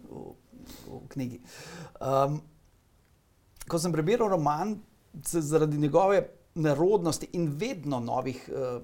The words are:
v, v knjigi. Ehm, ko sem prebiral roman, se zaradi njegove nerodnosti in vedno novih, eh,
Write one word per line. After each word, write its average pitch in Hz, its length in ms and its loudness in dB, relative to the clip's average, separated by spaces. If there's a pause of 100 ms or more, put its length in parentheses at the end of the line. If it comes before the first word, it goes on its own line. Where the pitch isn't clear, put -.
v, - 300 -14 (540)
v - 220 -16
knjigi. 120 340 -8 (560)
Ehm, 139 420 2 (1200)
ko - 160 -4
sem 170 140 0
prebiral 202 380 4
roman, 170 500 0 (380)
se 160 240 -2
zaradi 151 360 2
njegove 170 460 4 (280)
nerodnosti 170 760 2
in 170 200 0
vedno 147 500 -4
novih, 123 460 -4
eh, - 80 -10 (300)